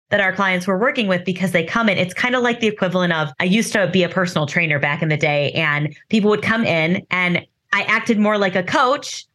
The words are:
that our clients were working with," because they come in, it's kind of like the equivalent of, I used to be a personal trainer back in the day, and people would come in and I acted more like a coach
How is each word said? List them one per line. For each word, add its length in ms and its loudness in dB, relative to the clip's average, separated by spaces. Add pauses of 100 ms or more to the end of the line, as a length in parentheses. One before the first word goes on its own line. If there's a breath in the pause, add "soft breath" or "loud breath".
(100)
that 100 2
our 120 0
clients 340 -2
were 120 0
working 280 0
with," 180 0
because 280 -4
they 100 2
come 260 0
in, 80 2
it's 180 0
kind 200 0
of 80 2
like 160 0
the 80 0
equivalent 460 0
of, 260 -2
I 60 -2
used 300 0
to 120 2
be 160 2
a 60 2
personal 380 -2
trainer 340 0
back 200 -2
in 80 0
the 80 2
day, 360 0
and 420 -2 (140 loud breath)
people 220 2
would 120 2
come 220 0
in 380 0 (100)
and 340 0 (260)
I 100 0
acted 360 0
more 180 2
like 200 0
a 80 -2
coach 600 0 (100)